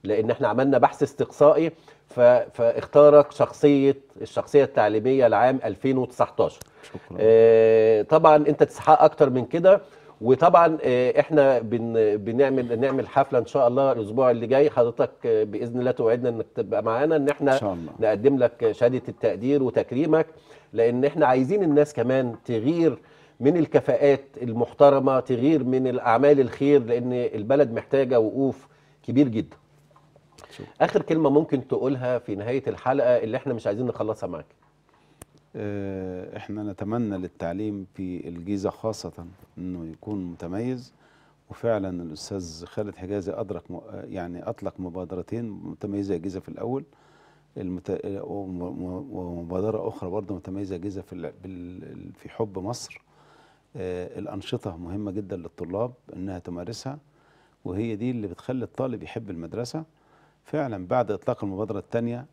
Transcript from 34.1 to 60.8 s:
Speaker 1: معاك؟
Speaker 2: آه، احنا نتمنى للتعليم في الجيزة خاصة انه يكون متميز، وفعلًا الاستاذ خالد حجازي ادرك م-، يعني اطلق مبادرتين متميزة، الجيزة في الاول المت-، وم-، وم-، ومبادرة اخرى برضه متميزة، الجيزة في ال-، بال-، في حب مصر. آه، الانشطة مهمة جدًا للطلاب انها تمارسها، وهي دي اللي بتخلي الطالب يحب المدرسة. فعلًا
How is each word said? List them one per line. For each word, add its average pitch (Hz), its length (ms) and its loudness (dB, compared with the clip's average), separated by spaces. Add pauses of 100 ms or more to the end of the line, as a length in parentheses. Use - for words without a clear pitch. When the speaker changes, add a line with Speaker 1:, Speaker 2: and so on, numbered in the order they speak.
Speaker 1:
معاك؟ 82 200 -12 (1120)
Speaker 2:
آه، 98 800 -10
احنا 104 260 -12
نتمنى 104 560 -6
للتعليم 92 760 -8
في 90 340 -10
الجيزة 92 420 -6
خاصة 104 420 -10 (460)
انه 90 340 -10
يكون 101 320 -10
متميز، 101 680 -10 (580)
وفعلًا 98 520 -4
الاستاذ 82 600 -12
خالد 104 320 -10
حجازي 95 360 -8
ادرك 95 380 -10
م-، 87 80 -12 (160)
يعني 87 540 -12
اطلق 98 300 -10
مبادرتين 92 720 -10
متميزة، 98 680 -8
الجيزة 90 240 -10
في - 80 -20
الاول 127 360 -8 (720)
المت-، 90 480 -8
وم-، 98 580 -10
وم-، 90 500 -10
ومبادرة 90 760 -6
اخرى 95 220 -10
برضه 98 240 -8
متميزة، 95 420 -10
الجيزة 95 260 -12
في - 100 -20
ال-، 85 200 -12 (120)
بال-، 90 680 -16
في - 140 -20
حب 101 300 -8
مصر. 110 440 -12 (760)
آه، 90 420 -10
الانشطة 98 580 -10
مهمة 95 340 -10
جدًا 95 260 -10
للطلاب 90 560 -8 (240)
انها 92 220 -10
تمارسها، 90 600 -12 (640)
وهي 107 320 -6
دي 120 140 -6
اللي 113 160 -8
بتخلي 120 380 -8
الطالب 123 380 -8
يحب 107 280 -12
المدرسة. 101 540 -10 (600)
فعلًا 117 420 -6